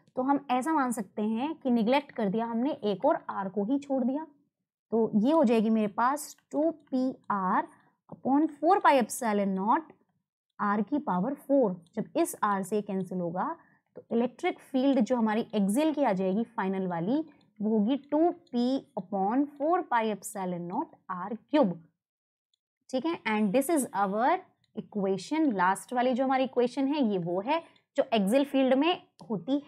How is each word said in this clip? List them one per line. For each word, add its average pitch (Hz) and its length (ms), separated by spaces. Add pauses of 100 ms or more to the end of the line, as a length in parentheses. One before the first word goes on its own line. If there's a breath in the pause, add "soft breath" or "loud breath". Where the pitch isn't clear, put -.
(160 soft breath)
तो 254 60
हम 277 280
ऐसा 254 220
मान 262 200
सकते 214 300
हैं 226 320
कि 269 160
निग्लेक्ट 240 420
कर 214 160
दिया 226 180
हमने, 233 260
एक 202 320
और 320 120 (200)
R 196 160
को 202 120
ही 277 140
छोड़ 269 260
दिया। 285 220 (640)
तो 220 240
ये 233 160
हो 320 120
जाएगी 226 260
मेरे 220 180
पास 247 480 (140)
टू 302 200
पी 262 440 (160)
आर 208 360 (460 soft breath)
upon 285 420
four 349 260
pi 320 200
epsilon 202 560
naught 240 340 (680)
R 208 300
की 294 100
पावर 196 380
फ़ोर। 247 380 (220)
जब 208 200
इस 330 280
R 202 180
से 208 200
कैंसिल 190 360
होगा 180 380 (400 soft breath)
तो - 60 (100)
इलेक्ट्रिक 240 500
फील्ड 269 380
जो 247 160
हमारी 220 240 (140)
एक्सियल 220 400
की 294 100
आ 220 80
जाएगी 190 340
फाइनल 190 400
वाली, 185 380 (360 loud breath)
वो 214 100
होगी 220 260 (140)
टू 320 200 (220)
पी 247 480
upon 202 440 (140)
four 330 200 (140)
pi 226 100 (120)
epsilon 180 560
naught 262 260 (140)
आर 185 240 (160)
क्यूब, 254 220 (1160)
ठीक 262 160
है। 339 180
And 214 300
this 277 160
is 294 160 (100)
our 214 400 (400)
equation, 208 800
लास्ट 190 380
वाली 247 220
जो 262 100
हमारी 262 200
इक्वेशन 254 440
है 294 160
ये 208 160
वो 175 200
है 311 220 (340 soft breath)
जो 277 80
एक्सियल 226 400
फील्ड 262 300
में 311 280 (280)
होती 254 380